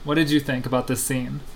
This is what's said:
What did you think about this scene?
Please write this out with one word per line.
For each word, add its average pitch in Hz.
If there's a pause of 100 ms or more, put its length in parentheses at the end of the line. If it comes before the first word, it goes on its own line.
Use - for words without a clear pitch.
What 147
did 156
you 151
think 135
about 123
this 127
scene? 131 (140)